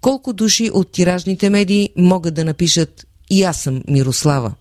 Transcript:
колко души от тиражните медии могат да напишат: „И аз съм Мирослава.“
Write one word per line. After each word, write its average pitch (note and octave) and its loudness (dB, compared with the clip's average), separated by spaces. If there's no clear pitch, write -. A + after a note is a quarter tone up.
колко C4 -2
души A3 0
от F#3 0
тиражните F3+ 0
медии G3+ 0
могат F3+ 2
да D#3+ -4
напишат: D#3+ -2
„И G3 4
аз F3+ -2
съм C3 -4
Мирослава.“ C3+ 0